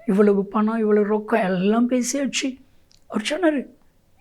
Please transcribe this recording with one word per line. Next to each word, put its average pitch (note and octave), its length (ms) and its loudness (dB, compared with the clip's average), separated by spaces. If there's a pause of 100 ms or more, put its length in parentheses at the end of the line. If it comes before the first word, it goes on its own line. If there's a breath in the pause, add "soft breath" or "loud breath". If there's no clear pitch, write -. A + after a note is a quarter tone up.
இவ்வளவு G3+ 400 4
பணம், A3 320 -2
இவ்வளவு G#3 400 2
ரொக்கம் G#3+ 260 -2
எல்லாம் G3 460 0
பேசியாச்சு." C4 720 -4 (460)
அவர் G#3+ 220 -6
சொன்னாரு, D4+ 360 -2 (560)